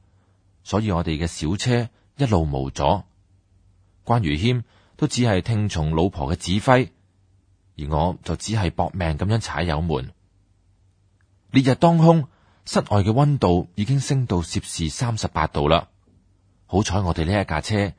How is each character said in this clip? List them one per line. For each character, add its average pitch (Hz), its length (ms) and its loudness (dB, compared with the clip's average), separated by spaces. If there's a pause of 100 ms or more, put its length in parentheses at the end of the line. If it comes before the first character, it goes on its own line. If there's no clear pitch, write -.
(640)
所 98 160 -2
以 110 100 -2
我 85 140 0
哋 82 120 -2
嘅 82 120 -2
小 80 280 -4
車 120 320 -2 (280)
一 139 100 0
路 101 160 4
無 69 280 -2
阻。 73 340 0 (1000)
關 117 140 2
如 80 160 -2
謙 113 300 -2 (320)
都 156 100 -2
只 127 160 -2
係 107 180 2
聽 107 280 -2
從 78 260 -2
老 82 140 2
婆 71 260 -6
嘅 - 20 -4
指 95 240 -2
揮， 127 300 2 (880)
而 73 100 -10
我 78 360 -2
就 85 100 -6
只 - 200 -8
係 101 180 -2
搏 87 200 -4
命 82 240 -4
噉 90 100 -4
樣 110 120 0
踩 82 240 -6
油 80 180 -2
門。 76 320 -4 (1400)
烈 131 100 4
日 123 140 4
當 170 220 4
空， 165 280 6 (380)
室 - 160 -2
外 104 240 2
嘅 107 80 2
溫 143 260 2
度 90 380 4
已 104 80 0
經 135 160 0
升 131 260 -2
到 98 120 0
攝 87 260 -4
氏 - 240 -4
三 117 280 -4
十 92 120 -4
八 78 180 0
度 73 220 0
啦。 80 200 2 (800)
好 95 160 0
彩 92 160 -2
我 90 160 0
哋 82 120 -2
呢 98 140 0
一 92 40 -2
架 - 160 -4
車 101 380 -4